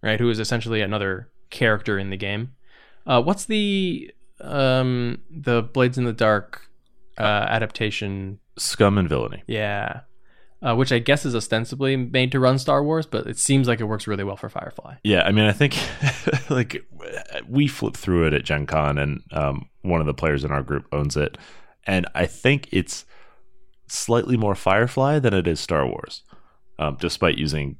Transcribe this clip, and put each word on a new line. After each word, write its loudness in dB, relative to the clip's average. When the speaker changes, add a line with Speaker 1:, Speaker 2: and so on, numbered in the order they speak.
Speaker 1:
right? 0
Who 4
is 0
essentially -2
another -2
character 2
in -4
the -6
game. -6
Uh, 4
what's 0
the, 0
um, 0
the 0
Blades 2
in 2
the 0
Dark, 0
uh, -2
adaptation? -2
Speaker 2:
Scum 4
and 4
Villainy. -2
Speaker 1:
Yeah. -4
Uh, 2
which 2
I 4
guess 2
is -2
ostensibly -2
made 0
to 0
run 4
Star 0
Wars, 0
but -6
it -8
seems 4
like 2
it -2
works -4
really -2
well -6
for -12
Firefly. -12
Speaker 2:
Yeah, 4
I 4
mean, 6
I 6
think, 2
<laughs> -2
like, -2
we 4
flipped -4
through 2
it 2
at 2
Gen -2
Con, 0
and, -2
um, -2
one 0
of 0
the -2
players -2
in -2
our 0
group -4
owns -2
it, -2
and 0
I 0
think 0
it's -2
slightly 0
more 2
Firefly 2
than 2
it 2
is 0
Star 0
Wars, -8
um, -2
despite 0
using -4